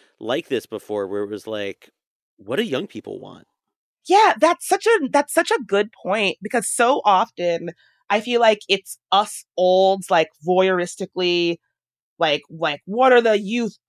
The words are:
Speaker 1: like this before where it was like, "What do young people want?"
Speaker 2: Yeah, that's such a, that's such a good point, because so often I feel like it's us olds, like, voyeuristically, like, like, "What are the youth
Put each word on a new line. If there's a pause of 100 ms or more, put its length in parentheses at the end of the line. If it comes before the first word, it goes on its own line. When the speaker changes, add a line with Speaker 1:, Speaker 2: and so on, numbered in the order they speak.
(180)
Speaker 1:
like
this
before
where
it
was
like, (480)
"What
do
young
people
want?" (600)
Speaker 2:
Yeah,
that's
such
a,
that's
such
a
good
point,
because
so
often (360)
I
feel
like (100)
it's (120)
us (120)
olds,
like, (200)
voyeuristically, (640)
like,
like,
"What
are
the
youth (120)